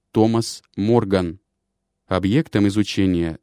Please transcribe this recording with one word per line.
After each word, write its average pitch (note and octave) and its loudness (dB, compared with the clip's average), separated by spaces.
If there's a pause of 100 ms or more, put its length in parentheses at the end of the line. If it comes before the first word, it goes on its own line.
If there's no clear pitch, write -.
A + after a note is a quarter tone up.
(100)
Томас A2+ 0 (140)
Морган. G2 0 (640)
Объектом G2+ 0
изучения F#2 -2